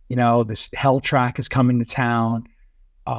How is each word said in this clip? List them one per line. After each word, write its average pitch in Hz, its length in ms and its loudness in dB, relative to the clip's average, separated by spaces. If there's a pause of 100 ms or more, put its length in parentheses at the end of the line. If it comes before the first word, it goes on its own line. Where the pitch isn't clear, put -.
you 127 80 -2
know, 120 260 4
this 110 300 -6
hell 135 260 2
track 123 400 0
is 117 80 -6
coming 123 320 2
to 117 60 -2
town, 117 600 -2 (640)
uh, 127 120 -6